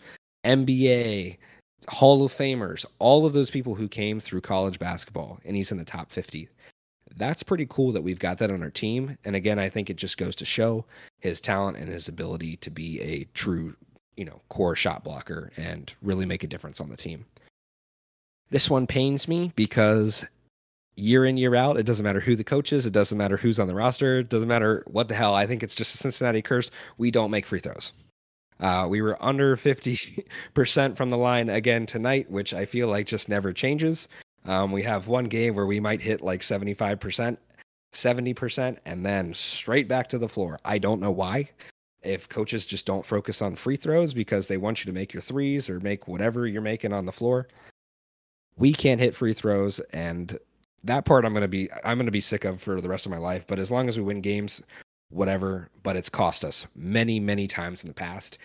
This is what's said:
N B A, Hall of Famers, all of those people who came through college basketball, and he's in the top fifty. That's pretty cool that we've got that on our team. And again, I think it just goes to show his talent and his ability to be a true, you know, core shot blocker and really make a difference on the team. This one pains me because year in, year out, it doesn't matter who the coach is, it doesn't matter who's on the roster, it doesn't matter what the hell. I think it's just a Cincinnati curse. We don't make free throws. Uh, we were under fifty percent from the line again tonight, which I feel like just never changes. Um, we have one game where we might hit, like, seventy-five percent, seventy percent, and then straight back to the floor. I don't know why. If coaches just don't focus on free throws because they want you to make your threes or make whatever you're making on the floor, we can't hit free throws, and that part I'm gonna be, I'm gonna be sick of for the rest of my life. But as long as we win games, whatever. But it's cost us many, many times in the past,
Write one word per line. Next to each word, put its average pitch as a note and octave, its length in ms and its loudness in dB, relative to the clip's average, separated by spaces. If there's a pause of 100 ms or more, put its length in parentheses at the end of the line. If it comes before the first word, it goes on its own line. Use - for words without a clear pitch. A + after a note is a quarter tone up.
(440)
N C3 220 4
B C3 260 4
A, G#2+ 460 0 (500)
Hall C#3 380 8
of C3+ 60 0
Famers, B2 520 -4 (140)
all D3+ 300 8
of C#3+ 60 2
those C#3+ 180 2
people B2 240 -4
who G#2+ 120 -4
came G#2+ 320 -4
through F#2 220 -6
college F#2+ 380 0
basketball, F2 680 -8
and F#2 100 -6
he's G2 160 -2
in G2 60 -4
the E2 80 -10
top E2+ 240 -12
fifty. E2 400 -10 (640)
That's C3+ 280 -4
pretty E3 260 0
cool C3 220 2
that A2 100 0
we've F2 160 -2
got F2+ 220 -2
that A2 100 2
on F#2 140 -2
our D2+ 80 -8
team. B2+ 520 -4
And G2+ 120 -4
again, G#2 240 2
I G2 100 0
think G2+ 220 -4
it E2+ 60 -6
just - 200 -6
goes F2+ 200 -4
to - 80 -10
show A2+ 380 0 (360)
his E2+ 200 -4
talent G2 380 -2
and B1+ 120 -10
his E2+ 180 -8
ability E2+ 500 -8
to - 140 -12
be D#2+ 300 -8
a D2 240 -6 (100)
true, E2 400 -2 (420)
you G2 80 -8
know, - 240 -18
core F2 260 2
shot - 280 -2
blocker D#2+ 540 -10
and D#2+ 440 -10
really F#2+ 240 0
make F2 180 -6
a E2+ 40 -8
difference D#2 340 -12
on D2+ 80 -10
the A#1 80 -14
team. E2 260 -12 (1300)
This - 180 2
one C3 160 4
pains C#3 420 0
me E3+ 280 0
because G#2+ 680 4 (720)
year A#2+ 300 6
in, C3 100 4
year B2+ 200 4
out, C3 220 4
it A2+ 60 2
doesn't G#2+ 200 0
matter G2 160 2
who A#2+ 160 4
the G#2+ 80 -4
coach C#3+ 300 0
is, C3+ 120 2
it G#2 80 -2
doesn't G#2 240 4
matter G2+ 200 2
who's A2+ 220 2
on G2 80 2
the F2+ 60 -2
roster, B2+ 460 2
it A#2 100 -4
doesn't A2+ 180 0
matter A2 380 2
what A2 220 0
the G#2+ 80 -4
hell. G#2+ 180 4
I G2+ 140 4
think A2+ 160 -4
it's A2 100 -8
just - 220 -4
a - 20 -8
Cincinnati A#2+ 460 0
curse. B2 260 0 (300)
We A#2+ 100 2
don't A2 220 2
make G2+ 160 -2
free F#2 120 -4
throws. - 320 -8 (680)
Uh, F#2 280 2
we G2+ 140 0
were G#2+ 200 0
under C3+ 360 4
fifty - 680 -2 (280)
percent C#3 420 4
from B2+ 140 0
the A#2+ 80 0
line A#2+ 320 2
again A2+ 380 2
tonight, B2+ 420 0
which G2 240 -4
I F#2 120 -2
feel A#2+ 220 0
like G#2 200 0
just - 220 -4
never G2 220 0
changes. D3+ 580 -2 (360)
Um, F#2+ 260 2
we G2 120 0
have G#2 240 -2
one B2 180 2
game A2+ 300 0
where G2+ 100 2
we G2+ 140 2
might G#2+ 200 0
hit, A2 220 -2
like, F#2 220 -2
seventy-five G2+ 560 -2
percent, A#2 400 -4 (540)
seventy B2 420 0
percent, B2+ 500 -4
and F2+ 180 -8
then F#2+ 300 0
straight - 540 0
back B2+ 220 0
to B2 100 -2
the A2+ 100 -2
floor. E2+ 340 -4
I G#2 140 0
don't G2 240 0
know G2+ 100 0
why. F#2+ 380 -2 (540)
If F#2+ 260 -6
coaches A2 380 -4
just - 180 -6
don't G2 200 -2
focus G#2 360 -2
on F#2+ 140 -2
free C3+ 200 -2
throws D#3 380 2
because G#2 340 -2
they F#2+ 100 -2
want G#2 280 -2
you - 0 -
to F#2 100 -6
make F#2+ 180 -6
your F2+ 100 -8
threes C#3 440 -2
or F2+ 120 -6
make G2+ 280 -4
whatever A2 380 -2
you're G#2+ 160 -4
making G#2+ 320 -2
on F#2+ 140 -2
the F2+ 40 -6
floor, B2+ 360 0 (1080)
we C3+ 140 8
can't C3 300 4
hit B2 120 4
free A2+ 200 0
throws, G2+ 480 0 (100)
and E2+ 480 -6 (460)
that B2 180 0
part B2+ 220 8
I'm A2 80 2
gonna G#2 120 2
be, F#2+ 220 -2 (160)
I'm A#2 140 0
gonna B2 120 2
be G2+ 120 0
sick - 240 -2
of F#2 160 -4
for F#2+ 180 -2
the F2+ 80 -6
rest F#2 180 -4
of F#2+ 60 -8
my E2+ 60 -6
life. F2+ 280 -4
But G2 140 -4
as F#2+ 100 -4
long B2 200 0
as A2+ 80 -2
we G#2+ 80 -2
win G2+ 160 -2
games, G#2 400 -4 (480)
whatever. F#2+ 600 -2 (140)
But F#2+ 120 0
it's F2+ 140 -4
cost - 340 0
us - 220 -4 (100)
many, A2 440 0
many G2+ 280 0
times F2+ 360 -8
in F2+ 40 -12
the E2 60 -14
past, - 520 -10